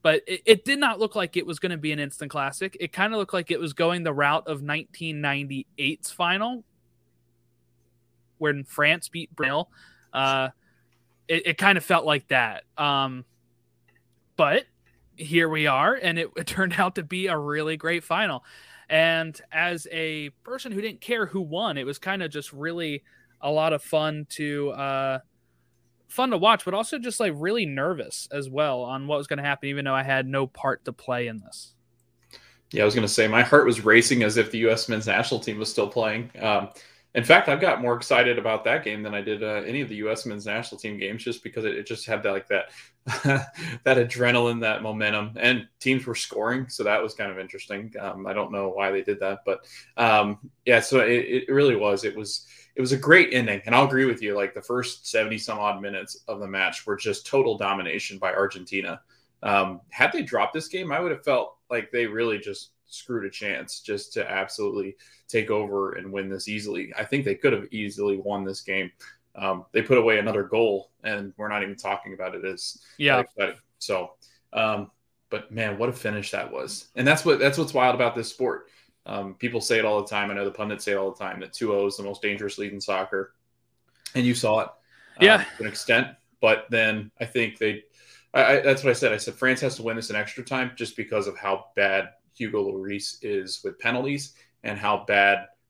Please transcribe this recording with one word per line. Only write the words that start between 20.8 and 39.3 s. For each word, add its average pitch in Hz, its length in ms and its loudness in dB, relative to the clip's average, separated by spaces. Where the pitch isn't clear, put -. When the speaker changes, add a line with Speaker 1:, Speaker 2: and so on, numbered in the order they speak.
Speaker 1:
didn't 220 180 -8
care 226 240 -2
who 185 160 -4
won, 170 380 -4
it 127 80 -6
was 139 120 -8
kinda 190 300 -4
just 147 240 -10
really 156 500 -6
a 143 100 -2
lot 156 220 2
of 147 100 -2
fun 151 480 -2
to, 147 420 -4
uh, 135 460 -2
fun 254 260 0
to 196 40 0
watch, 208 300 4
but 185 80 -2
also 226 240 -4
just, 240 200 -8
like, 196 160 0
really 190 300 -2
nervous 139 680 -4
as 139 200 -8
well 135 320 0
on 135 240 -8
what 147 100 -2
was 143 100 -6
gonna 143 160 -6
happen, 143 280 -4
even 139 160 -4
though 135 80 0
I 135 80 2
had 135 260 0
no 135 180 0
part - 380 -4
to 123 80 -8
play 123 360 -4
in 110 120 -10
this. - 340 -20
Speaker 2:
Yeah, 107 120 2
I - 20 8
was 107 100 4
gonna 110 140 2
say, 110 180 4
my 113 160 6
heart 139 220 8
was 113 200 2
racing 117 380 8
as 107 140 4
if 113 140 4
the 113 80 -4
U 113 120 4
S 110 160 2
men's 107 200 -2
national 110 340 0
team 107 180 -6
was 107 120 -4
still 104 180 0
playing. 110 500 -2
Um, 101 300 0
in 120 100 0
fact, 180 240 6
I've 151 140 2
got 165 180 2
more 120 160 2
excited 123 420 4
about 110 260 0
that 139 200 0
game 107 180 -6
than 104 120 -6
I 101 80 -4
did, 107 200 -4